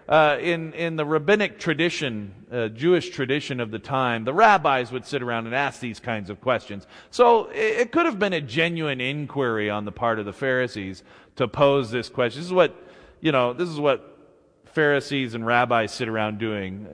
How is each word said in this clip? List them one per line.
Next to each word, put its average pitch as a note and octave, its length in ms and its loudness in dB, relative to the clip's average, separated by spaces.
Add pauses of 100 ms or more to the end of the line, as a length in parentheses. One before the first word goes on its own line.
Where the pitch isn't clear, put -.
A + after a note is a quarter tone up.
uh, D3+ 320 6
in, E3 320 -2
in E3 240 -6
the D#3 80 0
rabbinic E3+ 560 0
tradition, C#3 760 -2 (160)
uh, A#2 200 -2
Jewish D#3 400 2
tradition C3+ 500 -4
of A2+ 120 -6
the A2 80 -8
time, B2 440 -2
the C3 100 -4
rabbis D#3+ 560 4
would B2 160 -8
sit C#3 160 -4
around A#2 260 -4
and A2+ 60 -8
ask C3+ 280 -2
these A#2 180 -8
kinds G#2+ 300 -6
of G2+ 100 -12
questions. G#2 480 -4 (240)
So A#3+ 360 6
it, - 340 -2
it - 100 -2
could E4+ 140 4
have C#4 120 -2
been G3 140 0
a E3+ 80 -2
genuine D3+ 600 -2
inquiry B2+ 680 -2
on G#2 140 -2
the G#2 80 -8
part A#2 260 0
of G#2+ 80 -4
the G2+ 60 -8
Pharisees A#2+ 720 -2 (320)
to B2+ 140 0
pose C#3 420 4
this A#2 160 -4
question. B2 320 -2
This F3 80 -10
is F#3 60 -6
what, F3+ 200 6 (460)
you D#3 140 0
know, B2 180 2
this E3+ 160 -4
is D#3 100 -8
what C#3+ 400 0 (460)
Pharisees C#3 680 0
and A#2 120 -6
rabbis A#2+ 460 2
sit B2 160 -6
around G#2+ 320 -2
doing. G#2 540 -6